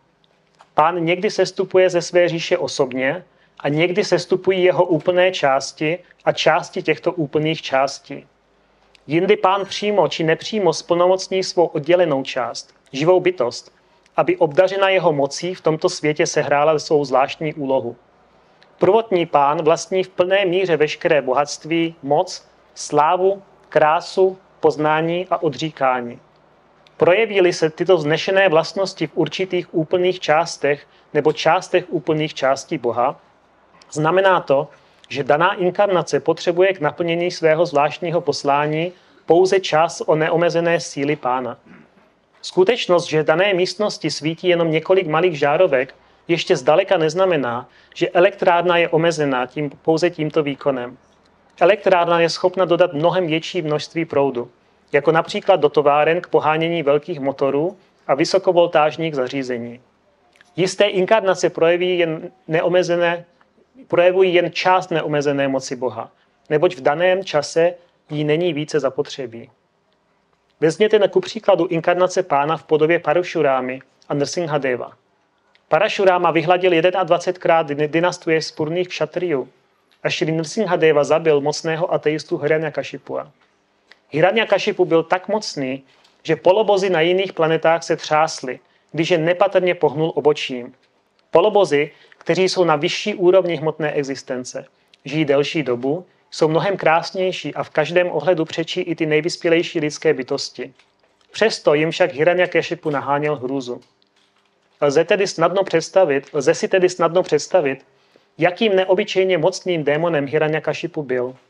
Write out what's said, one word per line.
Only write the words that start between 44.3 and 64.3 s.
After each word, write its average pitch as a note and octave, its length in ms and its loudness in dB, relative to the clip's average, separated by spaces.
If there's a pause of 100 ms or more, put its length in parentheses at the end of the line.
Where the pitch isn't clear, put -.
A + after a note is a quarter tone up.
jenom E3+ 240 2
několik E3+ 360 0
malých D#3+ 320 0
žárovek, C#3+ 560 2 (320)
ještě E3 280 0
zdaleka E3 420 2
neznamená, D#3 720 0 (260)
že E3+ 140 -2
elektrárna F3+ 680 2
je E3+ 120 2
omezená D#3 560 0
tím, D3 240 -6 (120)
pouze D#3+ 280 2
tímto D#3 340 -2
výkonem. C3 540 -6 (600)
Elektrárna F3 600 4
je E3 100 2
schopna F#3 360 -2
dodat E3+ 280 2
mnohem E3+ 340 0
větší D#3+ 340 -4
množství D#3 440 -4
proudu, C3+ 460 -2 (400)
jako D3 200 2
například F#3 440 2
do D#3 140 4
továren D3+ 520 2
k - 60 -12
pohánění D#3+ 560 0
velkých D3+ 360 0
motorů C#3 580 -2 (300)
a D3 80 0
vysokovoltážních E3 1000 2
zařízení. B2 640 -6 (760)
Jisté F#3 300 0
inkarnace F#3+ 640 2
projeví F3 500 2
jen E3+ 320 -2 (160)
neomezené, F3 760 0 (640)
projevují F3+ 460 4